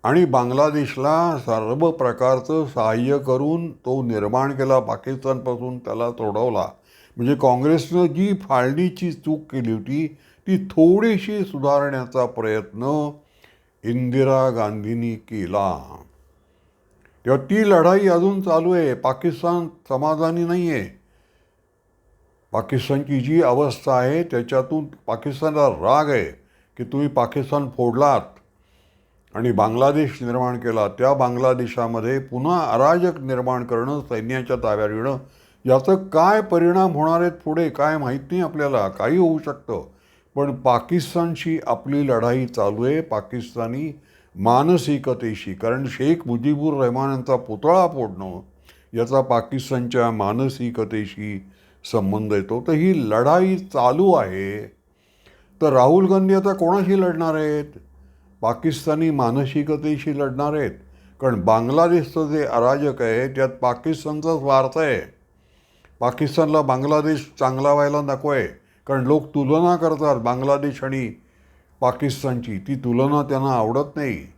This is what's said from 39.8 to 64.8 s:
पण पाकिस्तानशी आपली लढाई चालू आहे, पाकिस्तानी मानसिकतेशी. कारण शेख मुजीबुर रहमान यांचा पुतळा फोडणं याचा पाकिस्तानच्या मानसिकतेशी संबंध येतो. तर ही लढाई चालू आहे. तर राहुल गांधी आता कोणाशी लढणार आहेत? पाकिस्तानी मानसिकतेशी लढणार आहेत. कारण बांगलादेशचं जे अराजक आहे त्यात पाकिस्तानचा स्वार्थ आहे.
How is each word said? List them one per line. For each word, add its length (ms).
पण 200
पाकिस्तानशी 1120
आपली 420
लढाई 380
चालू 380
आहे, 160
पाकिस्तानी 1000
मानसिकतेशी. 1160
कारण 320
शेख 280
मुजीबुर 480
रहमान 360
यांचा 260
पुतळा 500
फोडणं 540
याचा 260
पाकिस्तानच्या 880
मानसिकतेशी 1300
संबंध 400
येतो. 340
तर 60
ही 380
लढाई 460
चालू 560
आहे. 540
तर 100
राहुल 340
गांधी 280
आता 180
कोणाशी 480
लढणार 340
आहेत? 300
पाकिस्तानी 680
मानसिकतेशी 1080
लढणार 360
आहेत. 160
कारण 200
बांगलादेशचं 880
जे 160
अराजक 580
आहे 260
त्यात 200
पाकिस्तानचा 920
स्वार्थ 400
आहे. 440